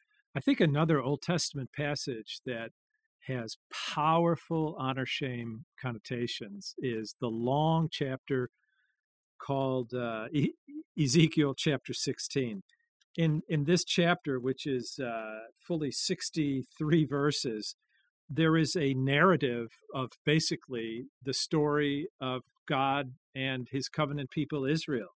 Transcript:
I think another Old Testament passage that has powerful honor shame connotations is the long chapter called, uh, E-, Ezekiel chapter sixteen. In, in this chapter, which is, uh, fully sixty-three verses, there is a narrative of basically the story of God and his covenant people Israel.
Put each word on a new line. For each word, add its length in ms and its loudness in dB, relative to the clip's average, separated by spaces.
I 60 -2
think 200 2
another 400 4
Old 220 -2
Testament 500 -2
passage 720 -6
that 260 -6
has 300 -4
powerful 840 2
honor 280 -2
shame 580 -6
connotations 1000 -6
is 420 -6
the 80 -2
long 640 2
chapter 580 -4
called, 540 0
uh, 380 -4
E-, 200 2
Ezekiel 560 4
chapter 360 -2
sixteen. 720 -4
In, 320 2
in 160 0
this 200 4
chapter, 560 2
which 260 -2
is, 360 -4
uh, 380 -6
fully 240 -2
sixty-three 1120 0
verses, 680 -2
there 280 4
is 200 4
a 180 2
narrative 760 4
of 180 -2
basically 840 0
the 120 -2
story 720 2
of 220 -4
God 440 0
and 360 -4
his 180 -4
covenant 420 -2
people 340 -4
Israel. 520 -2